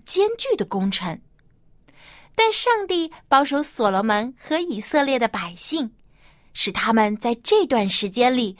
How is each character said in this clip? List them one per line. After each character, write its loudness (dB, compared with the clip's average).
艰 2
巨 -2
的 -4
工 -2
程。 -6
但 4
上 0
帝 -2
保 4
守 -2
所 0
罗 0
门 -2
和 -4
以 -6
色 0
列 0
的 0
百 -8
姓， -2
使 -2
他 -2
们 4
在 -2
这 2
段 0
时 -2
间 2
里 -2